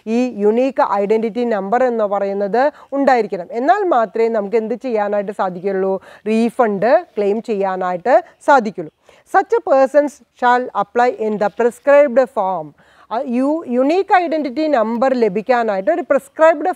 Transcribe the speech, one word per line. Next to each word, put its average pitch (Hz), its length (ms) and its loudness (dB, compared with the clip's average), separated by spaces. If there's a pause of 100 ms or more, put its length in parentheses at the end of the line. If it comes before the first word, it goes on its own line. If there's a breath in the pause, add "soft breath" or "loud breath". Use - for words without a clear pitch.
(180)
ee - 20 2 (240)
യുണീക്ക് 233 400 2 (180)
identity 220 440 -2 (100)
number 196 240 -2 (120)
ennu 220 160 -2 (100)
parayunnathu 196 440 -2 (380 loud breath)
undirikkanam. 214 500 0 (120)
ennal 359 200 2 (140)
മാത്രമേ 226 420 0
namukku 202 260 -2
endu 220 220 -6
cheyanayitte 208 560 -2
sadhikkallo? 190 540 -2 (340 loud breath)
refund 226 180 2 (680)
ക്ലെയിം 202 220 0 (100)
ചെയ്യാനായിട്ട് 190 680 -2 (340 loud breath)
സാധിക്കുള്ളൂ. 214 440 0 (420 soft breath)
Such 392 200 0 (160)
persons 269 440 2 (260)
shall 247 240 2 (180)
apply 240 280 0 (160)
in 220 160 -2
the 202 80 0 (100)
prescribed 269 600 4 (160)
form. 185 300 -2 (440 soft breath)
ആ, 214 60 -4 (200)
യു-, 294 260 0 (120)
യുണീക്ക് 330 380 2 (100)
ഐഡന്റിറ്റി 302 420 -4 (120)
നമ്പർ 233 340 0 (120)
ലഭിക്കാനായിട്ട് 214 720 0
ഒരു 349 160 -4
പ്രിസ്ക്രൈബ്ഡ് 320 640 2